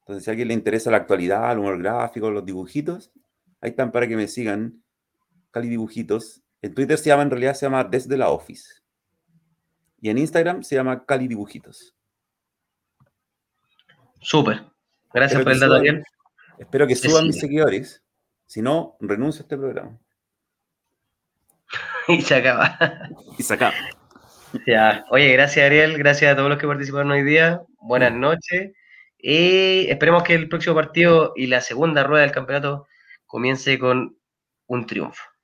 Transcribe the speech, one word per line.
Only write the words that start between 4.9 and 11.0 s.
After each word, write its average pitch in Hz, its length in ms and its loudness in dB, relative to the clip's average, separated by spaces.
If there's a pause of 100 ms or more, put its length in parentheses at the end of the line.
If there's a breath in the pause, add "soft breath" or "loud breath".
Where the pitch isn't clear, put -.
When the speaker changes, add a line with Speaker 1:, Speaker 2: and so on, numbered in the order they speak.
Speaker 1:
Cali 120 180 -6
Dibujitos. 113 720 -6 (180)
En 92 140 -12
Twitter 143 240 0
se 151 100 -6
llama, 143 140 4
en 143 80 0
realidad 127 240 -2
se 139 120 -8
llama 131 180 -2
Desde 127 340 -4
la 117 100 0
Office. - 540 -8 (1160)
Y 107 100 -4
en 113 80 0
Instagram 165 440 0
se - 120 -10
llama 127 320 -2